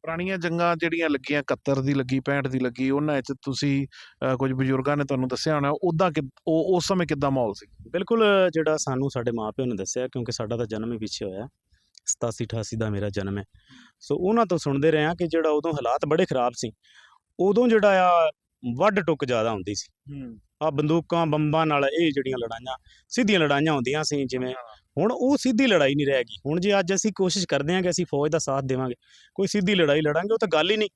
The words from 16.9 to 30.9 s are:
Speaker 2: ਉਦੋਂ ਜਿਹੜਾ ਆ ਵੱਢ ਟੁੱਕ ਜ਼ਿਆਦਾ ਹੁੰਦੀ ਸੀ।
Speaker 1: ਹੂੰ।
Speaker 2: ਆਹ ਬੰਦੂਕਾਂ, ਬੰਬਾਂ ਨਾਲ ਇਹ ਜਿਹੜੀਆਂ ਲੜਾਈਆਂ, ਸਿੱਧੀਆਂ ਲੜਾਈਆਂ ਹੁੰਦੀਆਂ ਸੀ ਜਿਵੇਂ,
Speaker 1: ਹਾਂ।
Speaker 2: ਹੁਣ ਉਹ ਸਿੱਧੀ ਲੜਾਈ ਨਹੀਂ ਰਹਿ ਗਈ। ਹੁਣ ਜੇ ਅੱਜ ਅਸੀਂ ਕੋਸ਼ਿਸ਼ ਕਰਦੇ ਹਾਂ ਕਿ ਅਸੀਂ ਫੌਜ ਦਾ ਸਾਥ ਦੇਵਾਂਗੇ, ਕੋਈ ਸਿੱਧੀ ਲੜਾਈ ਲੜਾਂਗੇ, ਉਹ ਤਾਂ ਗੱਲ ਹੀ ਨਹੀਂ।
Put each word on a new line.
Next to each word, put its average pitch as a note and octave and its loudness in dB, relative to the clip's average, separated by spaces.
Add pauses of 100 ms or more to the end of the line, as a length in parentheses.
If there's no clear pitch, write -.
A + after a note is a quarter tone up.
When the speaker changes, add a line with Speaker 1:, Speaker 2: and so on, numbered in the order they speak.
Speaker 2:
ਉਦੋਂ G3+ 4
ਜਿਹੜਾ G3 4
ਆ E3+ 4 (460)
ਵੱਢ G3 2
ਟੁੱਕ D#3+ -2
ਜ਼ਿਆਦਾ A#2 0
ਹੁੰਦੀ G2+ -6
ਸੀ। - -14
Speaker 1:
ਹੂੰ। B2 -14 (240)
Speaker 2:
ਆਹ D#3 2
ਬੰਦੂਕਾਂ, D#3+ 0
ਬੰਬਾਂ D3+ 2
ਨਾਲ D3 2
ਇਹ D#3 0
ਜਿਹੜੀਆਂ C3 -4
ਲੜਾਈਆਂ, A#2 -8 (320)
ਸਿੱਧੀਆਂ G#3 2
ਲੜਾਈਆਂ D3 4
ਹੁੰਦੀਆਂ C#3 0
ਸੀ C#3+ -2
ਜਿਵੇਂ, B2+ -4
Speaker 1:
ਹਾਂ। B2 -14 (200)
Speaker 2:
ਹੁਣ G3+ 2
ਉਹ C4 2
ਸਿੱਧੀ B3+ 2
ਲੜਾਈ D3 4
ਨਹੀਂ C#3+ 2
ਰਹਿ C3+ 2
ਗਈ। A2+ -12 (100)
ਹੁਣ D#3 0
ਜੇ G3 2
ਅੱਜ F#3+ 0
ਅਸੀਂ G3 0
ਕੋਸ਼ਿਸ਼ F#3 0
ਕਰਦੇ C#3+ 0
ਹਾਂ F#3 0
ਕਿ F3+ 0
ਅਸੀਂ F3 -2
ਫੌਜ D3 0
ਦਾ D#3+ 0
ਸਾਥ C3+ -2
ਦੇਵਾਂਗੇ, C3 -2 (400)
ਕੋਈ G3 -2
ਸਿੱਧੀ G#3 0
ਲੜਾਈ D#3 4
ਲੜਾਂਗੇ, D#3+ 0
ਉਹ A3+ 0
ਤਾਂ G#3+ 0
ਗੱਲ D#3+ 2
ਹੀ G#3+ 2
ਨਹੀਂ। G#3+ -2